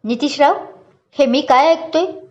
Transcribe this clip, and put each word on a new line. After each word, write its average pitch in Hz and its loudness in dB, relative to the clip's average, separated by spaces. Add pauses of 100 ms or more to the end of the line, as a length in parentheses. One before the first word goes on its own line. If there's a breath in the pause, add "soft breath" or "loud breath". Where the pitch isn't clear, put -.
"नितीशराव, 285 0 (520)
हे 285 4
मी 254 0
काय 269 2
ऐकतोय?" 330 0 (260)